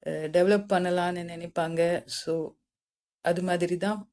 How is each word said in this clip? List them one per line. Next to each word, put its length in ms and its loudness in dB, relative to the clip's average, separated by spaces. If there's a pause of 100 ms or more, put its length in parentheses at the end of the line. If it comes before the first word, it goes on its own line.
(100)
அஹ், 180 -6 (100)
டெவலப் 360 4
பண்ணலாம்னு 600 0
நினைப்பாங்க, 460 -2 (400)
so 140 -4 (960)
அது 120 0 (100)
மாதிரி 240 0 (120)
தான் 140 -4 (100)